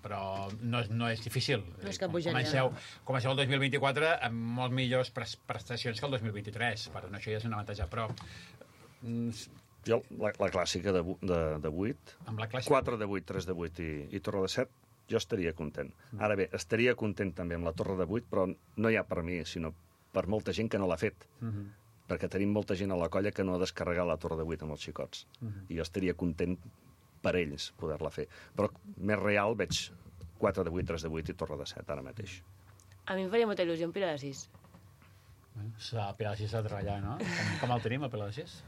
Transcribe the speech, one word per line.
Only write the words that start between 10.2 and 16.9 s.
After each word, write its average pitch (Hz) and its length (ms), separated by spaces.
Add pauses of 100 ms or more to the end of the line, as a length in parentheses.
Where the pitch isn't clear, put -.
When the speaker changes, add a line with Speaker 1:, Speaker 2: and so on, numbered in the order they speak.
Speaker 3:
la 98 140
clàssica 90 400
de 92 100
vu-, 87 200
de, 87 200 (180)
de 78 100
vuit, 98 440 (120)
Speaker 1:
Amb 110 140
la 110 80
clàssica. 123 280
Speaker 3:
quatre 127 220
de 107 100
vuit, 98 180
tres 95 220
de 92 60
vuit 85 260
i, 82 100 (220)
i 101 80
torre 98 240
de 95 60
set, - 200 (400)
jo 113 80
estaria 90 380
content. 73 380 (180)
Speaker 1:
Mm. 101 100
Speaker 3:
Ara 107 140
bé, 98 160
estaria 117 420